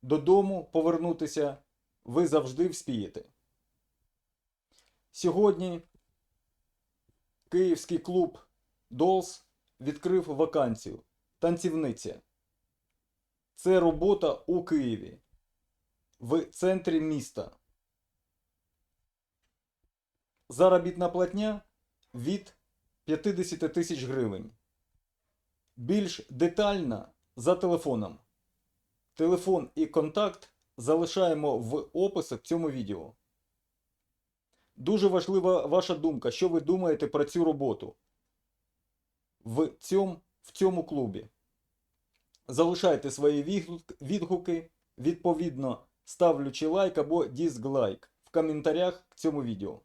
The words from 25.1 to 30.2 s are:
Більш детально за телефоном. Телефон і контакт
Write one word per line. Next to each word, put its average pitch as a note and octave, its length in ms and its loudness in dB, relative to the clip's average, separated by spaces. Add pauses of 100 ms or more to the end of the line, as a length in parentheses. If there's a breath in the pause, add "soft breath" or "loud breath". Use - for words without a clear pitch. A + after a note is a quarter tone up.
Більш E3+ 540 -2
детально E3+ 800 0 (280)
за C#3+ 180 2
телефоном. D3 640 -2 (960)
Телефон F3+ 600 0
і D#3 120 0
контакт D#3+ 640 -2 (260)